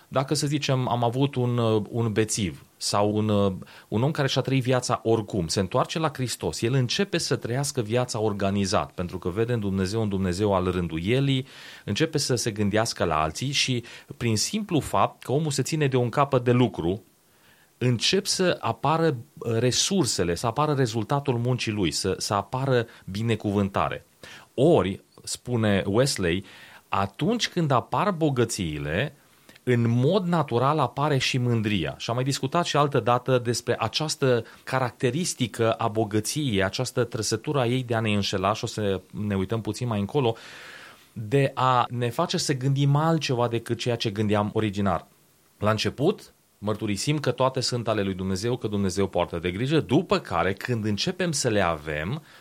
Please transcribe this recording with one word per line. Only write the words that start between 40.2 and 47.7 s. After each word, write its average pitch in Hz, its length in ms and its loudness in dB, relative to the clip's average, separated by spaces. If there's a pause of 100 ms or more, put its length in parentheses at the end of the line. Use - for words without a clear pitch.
de 135 420 0
a 127 360 4
ne 120 200 -2
face 175 260 -2
să 147 200 -2
gândim 139 400 2
altceva 143 520 2
decât 117 300 -2
ceea 120 180 0
ce 117 140 -2
gândeam 104 420 2
originar. 101 540 -2 (520)
La 104 120 2
început, 110 640 -2 (260)
mărturisim 107 600 -2
că 135 120 0
toate 131 300 0
sunt 120 280 -4